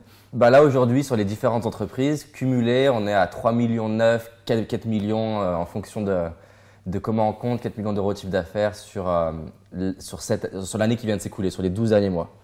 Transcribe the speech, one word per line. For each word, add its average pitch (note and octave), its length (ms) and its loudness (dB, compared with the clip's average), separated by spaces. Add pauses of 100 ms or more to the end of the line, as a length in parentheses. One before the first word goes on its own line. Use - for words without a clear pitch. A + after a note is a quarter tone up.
(320)
Bah A#2+ 180 6
là C#3 140 10
aujourd'hui B2+ 400 4
sur C3 100 -2
les G#2+ 100 2
différentes A2 400 -2
entreprises C3 600 -4
cumulées, B2+ 640 2
on A2 180 0
est G#2 80 0
à F#2 140 4
trois - 240 -2
millions A#2 360 0
neuf, A2+ 440 2 (140)
quatre, A2+ 200 0
quatre - 180 -6
millions, A2 560 -2
euh, F2+ 140 0
en E2+ 100 -2
fonction G#2+ 360 -10
de, F#2+ 240 0 (640)
de F2+ 120 -4
comment A2 300 0
on G#2 40 -2
compte, A#2+ 280 -4
quatre A2 180 -8
millions G#2+ 140 -4
d'euros G2+ 220 0
de - 40 -10
chiffre F#2 140 -8
d'affaires G#2 420 -2
sur, F#2 340 -8
euh, E2+ 220 0 (460)
l-, F#2 240 -4
sur - 220 -14
cette, F#2+ 400 -4
sur F#2 140 -8
l'année A2 200 0
qui A#2 100 -8
vient G#2+ 100 0
de F2+ 40 -6
s'écouler, G2 300 -4
sur F#2+ 120 -8
les F#2 80 0
douze G#2+ 200 -2
derniers G2+ 200 4
mois. E2+ 200 -4 (140)